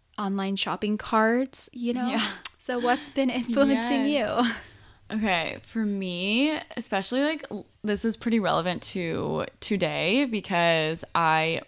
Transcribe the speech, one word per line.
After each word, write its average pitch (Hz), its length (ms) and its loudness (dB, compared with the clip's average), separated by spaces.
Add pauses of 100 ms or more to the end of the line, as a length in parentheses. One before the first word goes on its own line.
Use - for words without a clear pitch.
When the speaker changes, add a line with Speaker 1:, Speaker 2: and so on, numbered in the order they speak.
(180)
Speaker 1:
online 196 380 -2
shopping 208 420 -2
carts, 233 760 0
you 240 220 -4
know? 247 140 -2
Speaker 2:
Yeah. 220 200 0 (300)
Speaker 1:
So 247 220 -4
what's 247 300 0
been 269 200 2
influencing 254 760 2
Speaker 2:
Yes. 254 380 2
Speaker 1:
you? 233 60 2 (600)
Speaker 2:
Okay, 202 520 0
for 220 240 -4
me, 202 720 0 (180)
especially, 226 460 -2
like, 302 280 0
l-, 208 140 -8 (180)
this 208 220 -2
is 226 100 2
pretty 226 260 0
relevant 165 420 0
to 156 640 -2 (140)
today 180 680 0
because 170 760 0 (120)
I 160 540 2